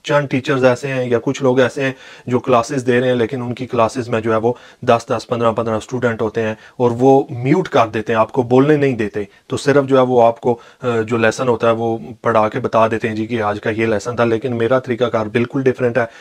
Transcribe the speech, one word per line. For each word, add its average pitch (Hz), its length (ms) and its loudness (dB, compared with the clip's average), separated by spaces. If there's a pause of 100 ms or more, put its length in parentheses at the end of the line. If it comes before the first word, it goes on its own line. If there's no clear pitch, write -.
चंद 147 220 0
टीचर्स 131 360 -2
ऐसे 127 240 2
हैं 127 200 -4
या 120 100 2
कुछ 135 260 -4
लोग 131 180 4
ऐसे 127 220 0
हैं 131 120 -4 (340)
जो 123 100 2
क्लासेस 127 420 0
दे 123 180 2
रहे 127 100 0
हैं, 127 60 2
लेकिन 123 260 -2
उनकी 120 240 -8
क्लासेस 117 440 0
में 117 100 -2
जो 110 120 -2
है 110 80 0
वो 117 180 0 (280)
दस 117 260 2
दस, 117 140 -4
पन्द्रह 117 260 -2
पन्द्रह 113 280 -2
स्टूडेंट 120 420 -4
होते 113 200 -4
हैं 110 160 -4 (220)
और 120 120 2
वो 135 400 4
म्यूट 139 360 0
कर 117 200 2
देते 110 260 -4
हैं, 110 60 2
आपको 113 240 0
बोलने 135 340 4
नहीं 139 180 0
देते। 104 320 -4 (220)
तो 127 80 -4
सिर्फ 139 280 2
जो 131 120 2
है 131 60 6
वो 127 160 2
आपको, 117 340 2
अ, 117 60 -12 (240)
जो 117 340 -2
लेसन 113 300 0
होता 117 200 0
है 117 60 4
वो 113 280 -4 (220)
पढ़ा 110 240 2
के 127 120 -6
बता 113 280 2
देते 113 200 -2
हैं 110 80 -6
जी 110 120 -4
कि 117 120 -4
आज 104 200 -4
का 120 100 -6
ये 110 160 -2
लेसन 113 300 -2
था, 117 100 2
लेकिन 117 280 -2
मेरा 117 260 0
तरीकाकार 117 480 -2
बिल्कुल 117 360 -2
डिफरेंट 123 340 0
है। 117 120 -2 (120)